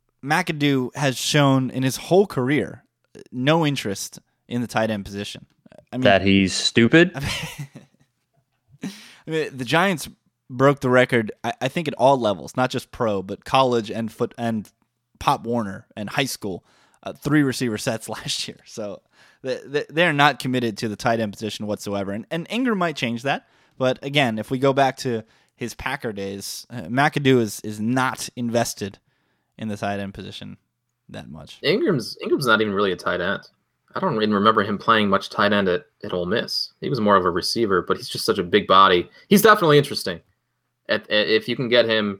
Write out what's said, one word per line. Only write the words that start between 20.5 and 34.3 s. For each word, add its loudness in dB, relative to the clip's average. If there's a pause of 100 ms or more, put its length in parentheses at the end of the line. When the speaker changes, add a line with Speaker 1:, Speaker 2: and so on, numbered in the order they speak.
Speaker 1:
to -4
the -6
tight 0
end -4
position -8
whatsoever. -6
And, -10
and -6
Ingram -2
might -2
change -4
that. -6 (300)
But 0
again, 0
if -8
we -4
go 2
back 2
to -4 (300)
his -8
Packer -8
days, -10
uh, -12
McAdoo 2
is, -2
is -10
not -2
invested -4 (580)
in -10
the -8
tight -6
end -10
position -16 (520)
that -16
much. -20
Speaker 3:
Ingram's, 0
Ingram's -2
not 4
even 0
really 0
a -4
tight -4
end. -4 (520)
I -6
don't -2
even 0